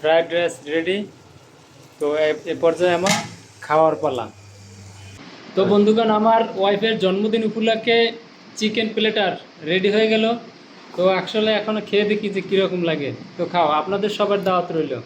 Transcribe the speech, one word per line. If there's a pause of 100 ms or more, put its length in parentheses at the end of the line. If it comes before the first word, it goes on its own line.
ফ্রাইড
রাইস (120)
রেডি। (960)
তো (100)
এ, (100)
এ
পর্যায়ে
আমার (460)
খাওয়ার
পালা। (1300)
তো
বন্ধুগণ,
আমার (140)
ওয়াইফের
জন্মদিন
উপলক্ষে (440)
চিকেন
প্লেটার (320)
রেডি
হয়ে
গেল। (720)
তো
আসলে
এখনো
খেয়ে
দেখি
যে
কীরকম
লাগে। (240)
তো
খাও,
আপনাদের
সবার
দাওয়াত
রইল।